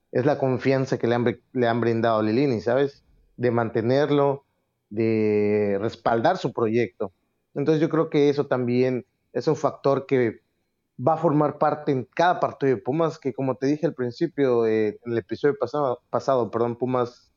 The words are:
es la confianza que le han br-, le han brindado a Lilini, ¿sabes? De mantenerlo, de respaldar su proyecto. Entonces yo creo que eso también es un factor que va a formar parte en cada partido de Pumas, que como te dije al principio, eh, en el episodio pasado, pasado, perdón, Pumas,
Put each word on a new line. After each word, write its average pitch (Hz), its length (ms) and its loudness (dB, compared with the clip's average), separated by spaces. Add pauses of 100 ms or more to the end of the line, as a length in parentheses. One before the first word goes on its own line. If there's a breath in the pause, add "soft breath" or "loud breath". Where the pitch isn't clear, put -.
(120)
es 123 120 0
la 143 140 2
confianza 131 580 0
que 117 120 -2
le 117 60 2
han 120 120 0
br-, - 160 -2 (100)
le 120 160 0
han 117 140 0
brindado 113 380 2
a - 20 0
Lilini, 113 400 0
¿sabes? 139 420 -2 (320)
De 123 140 0
mantenerlo, 135 960 0 (420)
de 104 880 0
respaldar 117 600 0
su 143 160 -6
proyecto. 110 580 -2 (420)
Entonces 143 280 0
yo 160 80 0
creo 160 180 0
que 147 220 4
eso 143 160 -2
también 123 580 0 (300)
es 127 120 -4
un 151 100 2
factor 135 500 -2
que 123 340 0 (680)
va 160 80 4
a 156 40 -2
formar 151 400 0
parte 151 340 0
en 127 120 -2
cada 175 360 0
partido 131 340 0
de 107 60 -2
Pumas, 156 380 -2
que 131 160 -6
como 131 220 -4
te 135 100 -4
dije 147 180 0
al 147 100 -2
principio, 123 720 0
eh, 110 380 0
en 120 80 -6
el 117 60 -2
episodio 139 420 0
pasado, 135 480 -2
pasado, 123 420 0
perdón, 117 260 -2
Pumas, 123 480 -4 (120)